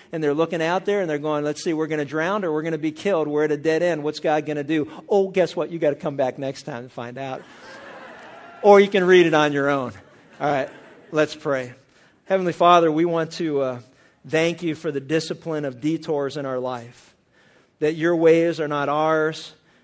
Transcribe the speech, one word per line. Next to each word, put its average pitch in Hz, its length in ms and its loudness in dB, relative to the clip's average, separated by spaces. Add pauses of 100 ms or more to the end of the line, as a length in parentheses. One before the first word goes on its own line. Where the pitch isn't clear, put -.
(140)
and 160 100 -4
they're 147 100 2
looking 165 280 0
out 180 240 0
there, 202 160 0
and 170 80 -2
they're 147 80 -2
going, 147 260 -2
"Let's 147 180 -4
see, 175 120 -2
we're 156 140 -2
gonna 151 180 -4
drown 170 400 -2
or 156 80 -2
we're 156 80 -2
gonna 160 160 -4
be 151 160 -4
killed. 160 340 0
We're 147 160 0
at 151 80 0
a 147 60 0
dead 160 260 0
end. 165 180 0
What's 151 200 -6
God 156 240 0
gonna 147 180 -6
do?" 151 260 -2 (200)
Oh, 196 180 2
guess 180 300 0
what? 170 140 -4
You 170 60 -8
gotta 151 200 0
come 151 180 -6
back 131 240 -2
next 135 240 -8
time 123 200 -10
to 127 60 -18
find 123 280 -12
out. 135 240 -10 (1200)
Or 202 180 10
you 202 80 6
can 196 160 0
read 180 220 8
it 160 80 2
on 151 180 4
your 143 180 0
own. 135 220 -2 (480)
All 147 100 0
right, 143 200 -2 (420)
let's 151 240 0
pray. 131 380 -6 (540)
Heavenly 185 260 0
Father, 170 360 6
we 156 140 2
want 165 300 -2
to, 151 260 -2
uh, 127 200 -2 (460)
thank 165 380 -2
you 160 100 -2
for 160 160 -6
the 139 120 -4
discipline 156 640 -4
of 127 160 -8
detours 151 560 -2
in 143 80 -6
our 131 140 -4
life, 123 540 -10 (640)
that 156 160 0
your 170 200 2
ways 165 460 4
are 151 80 -4
not 143 180 -2
ours, 156 640 0 (320)